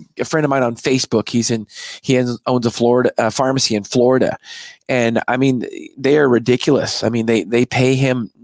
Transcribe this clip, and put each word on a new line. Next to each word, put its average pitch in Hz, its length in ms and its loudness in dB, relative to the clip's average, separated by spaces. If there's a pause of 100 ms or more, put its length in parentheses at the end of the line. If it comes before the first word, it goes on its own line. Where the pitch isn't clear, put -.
(180)
a 120 60 -4
friend 156 200 0
of 147 40 2
mine 135 140 2
on 117 140 -2
Facebook. 127 520 -2
He's 117 220 -2
in, 113 160 -4 (360)
he 131 120 0
has, 123 320 0
owns 123 200 0
a 117 40 0
Florida, 120 480 2
a 113 140 2
pharmacy 131 420 -2
in 104 80 -2
Florida. 123 560 2 (500)
And 117 380 0
I 120 100 -2
mean, 131 300 0 (320)
they 139 200 2
are 143 100 4
ridiculous. 123 760 0
I 107 60 0
mean, 113 180 -2
they, 113 160 2
they 120 240 0
pay 127 300 2
him 127 340 0 (140)